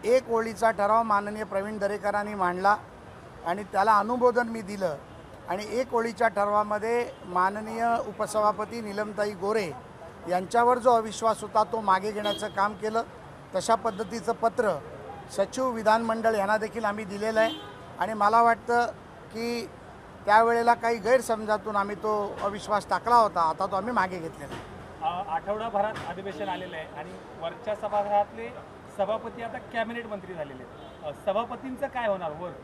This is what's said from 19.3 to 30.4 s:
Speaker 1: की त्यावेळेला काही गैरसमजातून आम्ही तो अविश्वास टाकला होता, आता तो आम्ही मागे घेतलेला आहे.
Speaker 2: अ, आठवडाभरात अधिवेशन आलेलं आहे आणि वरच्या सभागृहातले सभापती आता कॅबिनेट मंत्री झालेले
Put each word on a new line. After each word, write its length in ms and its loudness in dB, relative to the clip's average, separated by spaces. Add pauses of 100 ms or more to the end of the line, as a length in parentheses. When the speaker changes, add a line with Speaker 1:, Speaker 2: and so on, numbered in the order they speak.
Speaker 1:
की 360 -4 (580)
त्यावेळेला 480 8
काही 220 2
गैरसमजातून 800 2
आम्ही 200 0
तो 460 -2
अविश्वास 480 -2
टाकला 260 4
होता, 240 6
आता 260 2
तो 100 -2
आम्ही 160 -2
मागे 260 0
घेतलेला 360 -10
आहे. 200 -12 (280)
Speaker 2:
अ, 280 -4
आठवडाभरात 640 -2 (140)
अधिवेशन 400 -8
आलेलं 280 -6
आहे 220 -10
आणि 120 -12 (300)
वरच्या 340 -6
सभागृहातले 760 -2 (500)
सभापती 440 -4
आता 160 -8
कॅबिनेट 480 -6
मंत्री 280 -10
झालेले 280 -10